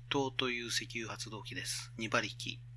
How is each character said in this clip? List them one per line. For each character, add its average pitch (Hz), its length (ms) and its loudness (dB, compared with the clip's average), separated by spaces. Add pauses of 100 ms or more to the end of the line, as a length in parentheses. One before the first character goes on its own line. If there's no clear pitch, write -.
(120)
東 131 240 4
と 127 140 4
い 120 140 0
う 117 40 -4
石 110 260 2
油 113 160 -2
発 104 200 -6
動 104 140 -6
機 - 100 -8
で - 100 -4
す。 - 320 -4
二 113 120 0
馬 120 120 8
力、 - 400 -4 (160)